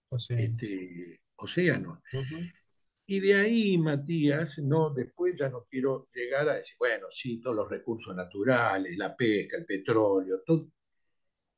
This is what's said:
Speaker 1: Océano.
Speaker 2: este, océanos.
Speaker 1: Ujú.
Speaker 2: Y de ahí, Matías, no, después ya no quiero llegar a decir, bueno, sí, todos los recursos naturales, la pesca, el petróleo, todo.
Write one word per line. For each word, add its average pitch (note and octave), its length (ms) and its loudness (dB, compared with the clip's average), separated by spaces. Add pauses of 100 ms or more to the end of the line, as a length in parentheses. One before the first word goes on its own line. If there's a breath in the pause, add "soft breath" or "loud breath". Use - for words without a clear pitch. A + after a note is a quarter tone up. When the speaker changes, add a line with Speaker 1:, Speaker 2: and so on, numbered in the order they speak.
Speaker 1:
Océano. A#2+ 340 -4
Speaker 2:
este, F#2 800 -8 (160)
océanos. G#2+ 600 0 (140)
Speaker 1:
Ujú. C3+ 280 -6 (640)
Speaker 2:
Y G3 160 -2
de G3 140 6
ahí, G3+ 440 4
Matías, D#3 800 2
no, D#3 320 2
después D#3+ 460 -2
ya C#3 120 0
no B2 200 -12
quiero C3 460 -2
llegar C3 340 -2
a C#3 60 2
decir, G2 240 -10
bueno, A2 320 0
sí, A#2 300 -8
todos A#2+ 160 -2
los G2+ 120 -2
recursos G2+ 460 -6
naturales, F#2+ 840 0
la G2 200 -6
pesca, G#2+ 400 0
el E2+ 100 -8
petróleo, G2 800 2
todo. D#3+ 240 2 (880)